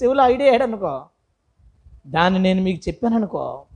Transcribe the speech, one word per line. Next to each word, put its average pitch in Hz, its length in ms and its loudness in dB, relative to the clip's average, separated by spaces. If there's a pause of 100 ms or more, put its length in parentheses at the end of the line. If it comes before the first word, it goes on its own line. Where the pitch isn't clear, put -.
చెవిలో 269 200 2
ఐడియా 254 240 4
అయ్యాడు 254 160 4
అనుకో, 190 420 -6 (1000)
దాన్ని 175 320 0
నేను 185 220 2
మీకు 185 280 -4
చెప్పాను 226 260 -4
అనుకో, 139 500 -6 (100)